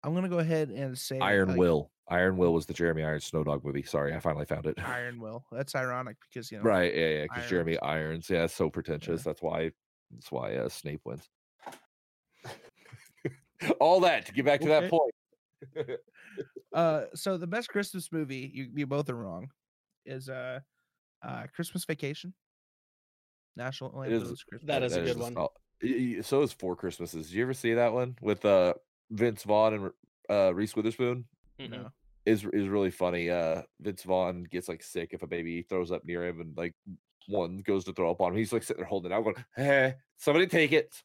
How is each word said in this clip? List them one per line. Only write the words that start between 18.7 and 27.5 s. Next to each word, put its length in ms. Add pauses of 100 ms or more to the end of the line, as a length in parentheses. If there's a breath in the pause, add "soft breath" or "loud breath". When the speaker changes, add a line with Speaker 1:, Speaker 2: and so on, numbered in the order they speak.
Speaker 1:
you 100
both 240
are 60
wrong, 340 (560)
is, 240
uh, 300 (680)
uh, 160 (120)
Christmas 300
Vacation. 480 (1200)
National 480
Speaker 2:
It 80
is 100
Speaker 1:
Lampoon's 220
Christmas 240
Speaker 3:
That 160
is 100
a 40
Speaker 2:
that 80
Speaker 3:
good 60
Speaker 2:
is 60
Speaker 3:
one. 160
Speaker 2:
sol-, 200 (280)
y-, 360
y-, 40
so 220
is 100
Four 220
Christmases. 540
Did 60
you 80
ever 120